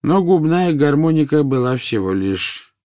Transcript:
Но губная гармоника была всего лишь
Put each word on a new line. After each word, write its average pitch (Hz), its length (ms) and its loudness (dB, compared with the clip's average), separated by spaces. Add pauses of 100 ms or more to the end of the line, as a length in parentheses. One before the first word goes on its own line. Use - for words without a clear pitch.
Но 180 200 2
губная 170 520 2
гармоника 151 680 2
была 131 340 0
всего 98 360 -4
лишь - 720 -6